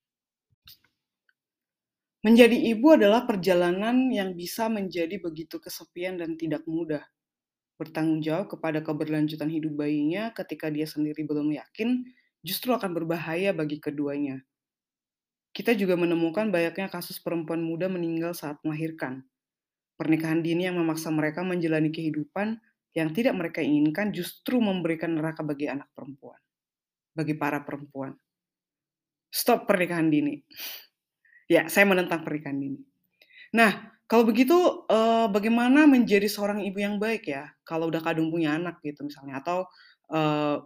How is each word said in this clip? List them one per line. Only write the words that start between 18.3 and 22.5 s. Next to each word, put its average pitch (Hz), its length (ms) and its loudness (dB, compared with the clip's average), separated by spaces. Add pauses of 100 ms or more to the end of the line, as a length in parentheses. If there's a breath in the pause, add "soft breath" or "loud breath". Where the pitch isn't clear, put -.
saat 151 320 -10
melahirkan. 156 640 -6 (720)
Pernikahan 160 480 2
dini 170 240 0
yang 180 80 -2
memaksa 160 320 -2
mereka 156 320 -2
menjalani 160 480 0
kehidupan 165 720 -6 (320)